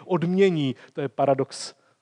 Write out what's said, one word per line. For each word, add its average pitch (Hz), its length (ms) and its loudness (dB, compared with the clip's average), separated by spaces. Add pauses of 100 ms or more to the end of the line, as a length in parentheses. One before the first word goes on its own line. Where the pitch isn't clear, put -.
odmění. 170 720 0 (160)
To - 80 -10
je 139 80 -4
paradox 135 680 -2 (280)